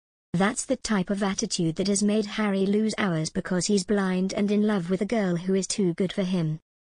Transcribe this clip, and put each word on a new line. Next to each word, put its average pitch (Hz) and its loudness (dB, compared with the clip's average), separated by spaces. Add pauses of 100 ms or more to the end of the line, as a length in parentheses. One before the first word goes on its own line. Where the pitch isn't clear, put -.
(340)
That's 190 0
the 262 -2
type 202 -2
of 202 -2
attitude 190 -2
that 190 0
has 202 2
made 208 2
Harry 202 0
lose 208 2
hours 160 0
because 180 -2
he's 202 2
blind 190 0
and 202 0
in 208 2
love 190 0
with 185 0
a - 0
girl 190 0
who 185 0
is 190 0
too 180 0
good 185 -2
for 202 0
him. 165 0 (340)